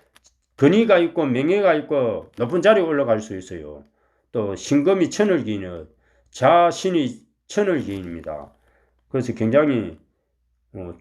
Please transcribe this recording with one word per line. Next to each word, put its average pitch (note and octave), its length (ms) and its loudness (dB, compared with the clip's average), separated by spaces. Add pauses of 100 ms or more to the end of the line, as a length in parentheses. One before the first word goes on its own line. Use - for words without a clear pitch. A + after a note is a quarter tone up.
(580)
권위가 F#3+ 420 4
있고 E3 260 0
명예가 E3 500 2
있고 B2+ 600 -2
높은 A#2+ 240 -2
자리에 G3+ 220 4
올라갈 C#3 380 0
수 G#2 140 -12
있어요. D2+ 480 -14 (480)
또 G2+ 240 -4
신금이 C#3+ 540 0
천을 F#3 340 0
기인은 F#2 440 -8 (420)
자신이 E3 960 0 (220)
천을 F#3+ 340 -2
기인입니다. E2 720 -10 (560)
그래서 B2+ 240 -4
굉장히, A2+ 680 0 (760)
어, F2+ 280 -12